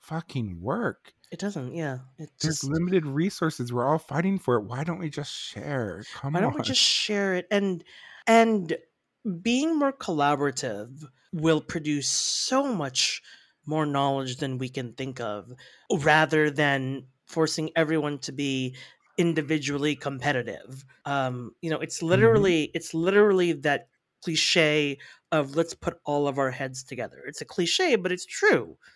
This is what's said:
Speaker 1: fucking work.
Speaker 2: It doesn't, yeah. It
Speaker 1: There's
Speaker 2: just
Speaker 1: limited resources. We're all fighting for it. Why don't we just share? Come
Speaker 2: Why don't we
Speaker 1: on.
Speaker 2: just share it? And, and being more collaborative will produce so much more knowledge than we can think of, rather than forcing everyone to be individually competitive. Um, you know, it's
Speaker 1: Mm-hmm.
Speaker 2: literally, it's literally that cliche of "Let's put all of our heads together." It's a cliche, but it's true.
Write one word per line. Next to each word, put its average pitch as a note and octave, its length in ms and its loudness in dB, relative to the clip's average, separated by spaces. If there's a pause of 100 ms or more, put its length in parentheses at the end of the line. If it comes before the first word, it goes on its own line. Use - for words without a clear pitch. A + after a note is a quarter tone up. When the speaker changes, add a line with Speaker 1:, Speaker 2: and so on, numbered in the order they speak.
Speaker 1:
fucking A2+ 600 -8
work. D3 540 -4 (160)
Speaker 2:
It - 80 -14
doesn't, E3+ 360 -6
yeah. D3 240 -4 (180)
It D3+ 140 -14 (100)
Speaker 1:
There's D3+ 200 -2
Speaker 2:
just - 40 -6
Speaker 1:
limited E3 400 2
resources. D3 640 -2
We're A#2+ 140 0
all D3+ 140 4
fighting F3+ 400 0
for - 160 2
it. A2 80 4
Why A#2+ 200 -6
don't E3+ 160 -4
we E3+ 120 -6
just C#3+ 200 -8
share? G#2+ 720 -6 (120)
Come C#3 180 -6
Speaker 2:
Why E3+ 80 0
don't - 140 2
we D4+ 60 -4
Speaker 1:
on. - 40 -2
Speaker 2:
just B3+ 160 0
share G3+ 540 0
it? F3+ 160 -2
And, G3 340 0 (420)
and A3 520 6 (640)
being C4+ 360 2
more C#4 140 2
collaborative C#3+ 1120 -2 (300)
will D#3+ 260 2
produce D3 480 -4
so - 640 -2
much C#3+ 480 -2 (460)
more D#3 180 0
knowledge C#3 540 0
than C3 180 -4
we B2+ 140 -6
can B2+ 240 -8
think C3 260 -8
of, G#2 320 -8 (400)
rather D#3 580 4
than C3+ 580 -2 (180)
forcing D#3+ 500 -2
everyone D3+ 440 0
to C#3 120 -10
be C3 420 -4 (440)
individually D3+ 800 0
competitive. C3 880 -4 (180)
Um, C3 560 -4
you E3+ 80 -6
know, D3+ 120 -2
it's - 180 -8
Speaker 1:
Mm-hmm. E3 100 -4
Speaker 2:
literally, F#3+ 640 4
it's E3 220 -8
literally F#3 580 4
that C#3+ 360 -2 (340)
cliche D3+ 760 2 (340)
of C#3+ 260 0
"Let's E3 180 2
put - 320 -6
all D3 200 2
of C3+ 120 -2
our C3+ 140 2
heads C3 300 -8
together." - 440 -10
It's - 160 -10
a - 20 -10
cliche, A#3+ 520 2
but F#3 160 0
it's F3+ 120 -6
true. C3+ 540 2 (180)